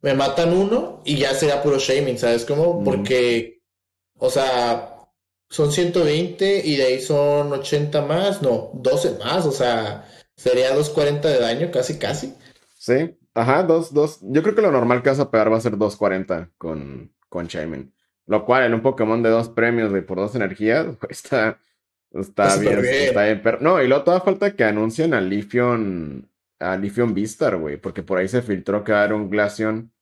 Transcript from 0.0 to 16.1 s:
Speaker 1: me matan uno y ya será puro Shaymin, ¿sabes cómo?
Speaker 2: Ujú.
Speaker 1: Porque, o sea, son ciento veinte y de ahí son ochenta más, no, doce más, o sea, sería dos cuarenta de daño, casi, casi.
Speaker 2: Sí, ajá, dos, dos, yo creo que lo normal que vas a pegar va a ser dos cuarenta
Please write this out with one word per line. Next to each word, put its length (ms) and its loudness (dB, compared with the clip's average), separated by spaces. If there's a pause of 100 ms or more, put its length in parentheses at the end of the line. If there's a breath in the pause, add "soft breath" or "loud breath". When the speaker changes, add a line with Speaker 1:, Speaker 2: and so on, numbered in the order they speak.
Speaker 1:
me 120 0
matan 420 2
uno 480 0
y 140 -2
ya 160 0
será 280 0
puro 160 2
Shaymin, 400 0
¿sabes 260 0
cómo? 260 0
Speaker 2:
Ujú. 140 -2
Speaker 1:
Porque, 760 0 (560)
o 120 0
sea, 640 0 (540)
son 240 0
ciento 320 2
veinte 600 0
y 120 0
de 80 2
ahí 160 2
son 520 2
ochenta 520 -2
más, 380 -2
no, 320 0
doce 480 0
más, 240 -2
o 60 0
sea, 560 -2 (280 loud breath)
sería 380 2
dos 160 0
cuarenta 380 0
de 120 4
daño, 300 0
casi, 280 -2
casi. 340 -6 (460 soft breath)
Speaker 2:
Sí, 380 0 (180)
ajá, 280 2
dos, 300 0
dos, 300 0
yo 200 0
creo 120 0
que 80 4
lo 100 4
normal 300 2
que 80 2
vas 100 0
a 100 -2
pegar 220 4
va 60 2
a 20 -2
ser 160 -2
dos 200 0
cuarenta 600 -2